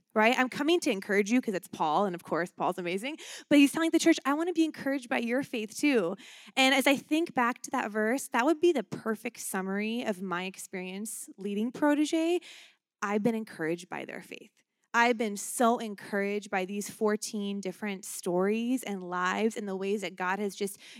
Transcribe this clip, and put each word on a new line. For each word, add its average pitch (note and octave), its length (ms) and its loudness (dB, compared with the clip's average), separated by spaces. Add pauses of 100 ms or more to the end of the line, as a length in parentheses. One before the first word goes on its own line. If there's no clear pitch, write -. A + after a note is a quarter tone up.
(160)
right? A#3+ 200 6
I'm B3+ 140 2
coming E4 300 2
to D#4 100 0
encourage G3 400 0
you B3 100 4
'cause A#3 140 -2
it's - 140 -4
Paul, E3+ 380 2
and F3+ 100 -2
of - 80 -12
course, F3 280 -2
Paul's F3+ 280 -2
amazing. G3 380 -4 (320)
But D4 100 8
he's C#4 120 8
telling E4 200 0
the E4 80 4
church, D#4+ 260 6
"I C#4 80 2
want D#4+ 140 0
to F4+ 60 -2
be D#4+ 100 2
encouraged C#4 440 -2
by B3+ 120 0
your A#3 240 0
faith A3 340 -6
too." A#3 380 2 (400)
And C4 180 6
as C4+ 140 4
I C#4+ 80 6
think D#4 400 -2
back B3 280 0
to - 80 -12
that A3+ 200 -2
verse, A3 380 0
that A#3+ 160 2
would D#4 140 4
be F4 120 6
the C#4 100 0
perfect - 600 -6
summary G#3 640 -2
of F#3+ 200 -4
my F3+ 220 -4
experience F#3+ 920 -10
leading G#3 340 -2
Protege. D4+ 680 2 (640)
I've G#3 180 0
been A3+ 140 2
encouraged F3 540 -6
by D3 160 -8
their - 180 -12
faith. - 260 -18 (440)
I've A#3 240 4
been G#3 200 -4
so A#3 400 2
encouraged G3+ 720 -4
by F#3 160 -2
these G3+ 240 -6
fourteen G#3 720 -2
different F#3+ 440 -8
stories A3 800 0
and F#3 260 -8
lives F#3 480 0
and G#3 120 -6
the F#3+ 80 -4
ways G3 260 -2
that F3+ 140 -6
God F#3 240 -2
has G3+ 160 -4
just G3 240 -6 (200)